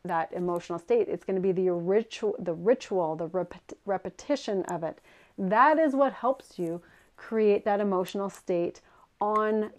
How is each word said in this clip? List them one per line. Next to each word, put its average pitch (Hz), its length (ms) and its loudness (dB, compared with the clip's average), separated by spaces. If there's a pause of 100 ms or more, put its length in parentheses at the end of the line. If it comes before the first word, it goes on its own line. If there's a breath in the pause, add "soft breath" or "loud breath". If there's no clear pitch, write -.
that 170 300 -4
emotional 175 460 -4
state. 233 280 2
It's - 160 -6
gonna 190 160 -2
be 190 120 2
the 185 180 2
ritual, 196 680 0
the 175 160 -6
ritual, 180 600 0
the 165 120 -6
repet-, 175 480 -8 (100)
repetition 202 760 -4
of 165 200 -6
it. - 160 -8 (380 soft breath)
That 226 400 6
is 311 160 4
what 269 200 2
helps - 440 -4
you 170 240 -4 (340 soft breath)
create 208 500 2
that 208 140 2
emotional 196 500 -2
state - 520 -4 (400 soft breath)
on 214 580 0